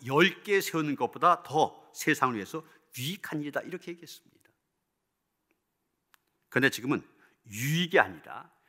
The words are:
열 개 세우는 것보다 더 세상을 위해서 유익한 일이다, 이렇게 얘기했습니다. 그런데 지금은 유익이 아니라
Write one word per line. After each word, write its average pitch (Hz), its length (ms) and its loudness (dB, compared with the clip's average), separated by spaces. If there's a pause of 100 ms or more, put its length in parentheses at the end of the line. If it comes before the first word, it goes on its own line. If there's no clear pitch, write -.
열 156 380 4
개 202 160 2
세우는 151 340 -2
것보다 127 480 2
더 - 500 -2
세상을 127 440 0
위해서 107 280 -8 (320)
유익한 151 440 -8
일이다, 139 220 -6
이렇게 175 280 -12
얘기했습니다. - 460 -18 (2000)
그런데 131 220 4
지금은 139 360 -2 (440)
유익이 156 480 0
아니라 92 520 -2 (180)